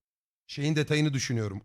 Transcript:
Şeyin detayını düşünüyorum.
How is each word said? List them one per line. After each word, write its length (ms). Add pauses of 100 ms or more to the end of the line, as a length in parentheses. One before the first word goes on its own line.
(480)
Şeyin 280
detayını 380
düşünüyorum. 520